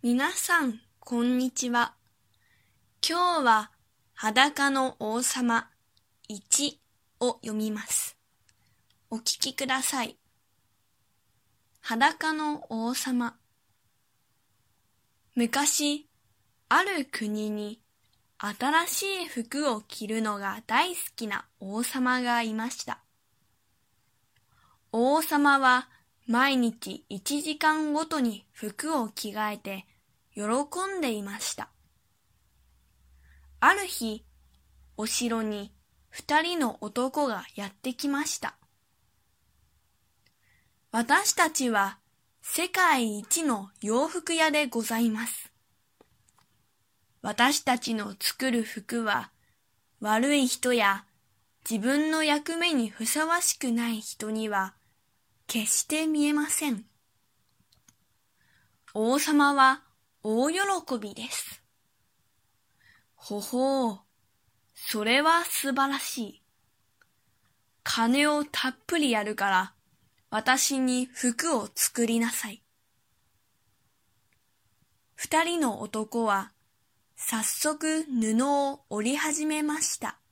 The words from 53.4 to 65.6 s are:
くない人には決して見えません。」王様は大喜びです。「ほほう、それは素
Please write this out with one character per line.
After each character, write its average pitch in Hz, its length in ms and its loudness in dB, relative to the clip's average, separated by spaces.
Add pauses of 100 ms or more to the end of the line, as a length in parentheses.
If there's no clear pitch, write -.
く 254 140 -2
な 233 160 0
い 220 140 -4
人 - 300 -8
に 220 180 -4
は 196 260 -4 (720)
決 214 300 0
し - 100 -4
て 311 200 0
見 302 180 2
え 294 80 4
ま 294 160 0
せ 294 220 -2
ん。」 202 140 -6 (2000)
王 226 240 2
様 285 360 4
は 269 280 6 (460)
大 240 220 2
喜 339 80 -2 (420)
び 208 140 -10
で 226 160 -12
す。 - 320 -10 (1500)
「ほ - 260 -8
ほ 254 520 0
う、 190 80 -10 (760)
そ - 300 -6
れ 247 180 2
は 330 220 4
素 - 280 -2